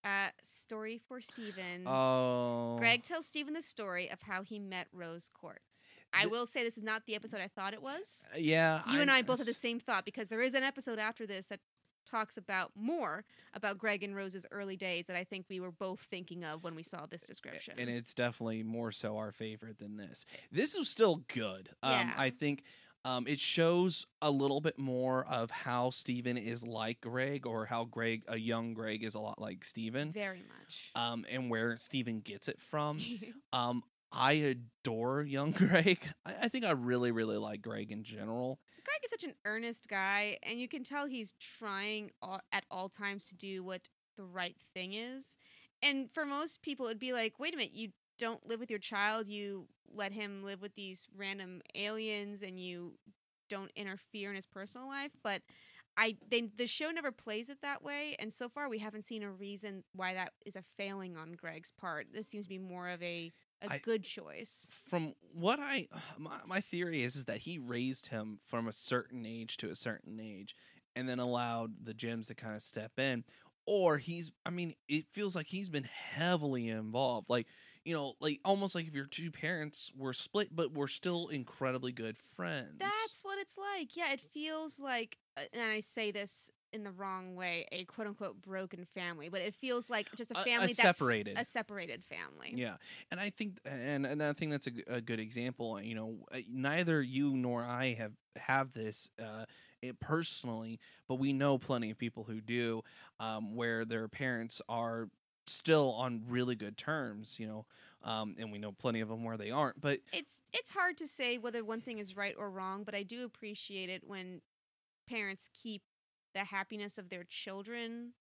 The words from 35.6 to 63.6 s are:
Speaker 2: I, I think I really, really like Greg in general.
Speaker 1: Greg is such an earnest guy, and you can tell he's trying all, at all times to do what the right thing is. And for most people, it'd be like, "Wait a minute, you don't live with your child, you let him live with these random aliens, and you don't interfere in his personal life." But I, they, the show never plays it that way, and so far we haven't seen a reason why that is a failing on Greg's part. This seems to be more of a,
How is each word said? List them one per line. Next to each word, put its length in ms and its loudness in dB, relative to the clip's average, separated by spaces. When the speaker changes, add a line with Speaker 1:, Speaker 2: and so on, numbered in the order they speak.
Speaker 2:
I, 180 -6
I 60 4
think 160 2
I 80 6
really, 400 6
really 240 4
like 260 -2
Greg 280 -4
in 140 -6
general. 560 -4
Speaker 1:
Greg 200 -2
is 60 -4
such 140 -6
an 100 -6
earnest 440 -4
guy, 560 2
and 140 -4
you 100 -2
can 160 -6
tell 220 -2
he's 340 -4
trying 680 -4
all, 180 -6
at 180 0
all 180 -4
times 400 -4
to 60 -16
do 300 -6
what 240 -8
the 80 -12
right 320 -4
thing 200 -4
is. 420 -6
And 300 4
for 120 0
most 380 -2
people, 240 -4
it'd 140 -2
be 120 -2
like, 280 0
"Wait 140 0
a 20 -6
minute, 180 -2
you 160 -4
don't 280 -2
live 140 -2
with 100 -6
your 80 0
child, 480 2
you 400 -4
let 200 -2
him 320 -6
live 180 -6
with 140 -10
these 400 -10
random 440 -6
aliens, 680 -2
and 180 -8
you 340 -6
don't 260 -6
interfere 560 -6
in 60 -4
his 100 -8
personal 400 -12
life." 260 -6
But 180 0
I, 200 6
they, 280 4
the 100 2
show 240 0
never 220 0
plays 360 -6
it 140 -12
that 200 -4
way, 360 -4
and 140 -6
so 160 -4
far 200 -2
we 120 0
haven't 220 -6
seen 200 -6
a 80 -6
reason 540 -8
why 200 0
that 180 -2
is 120 -10
a 60 -10
failing 400 -4
on 160 -8
Greg's 380 -10
part. 420 -4
This 160 -8
seems 180 -8
to 20 -18
be 100 -8
more 300 -6
of 120 -4
a, 320 -4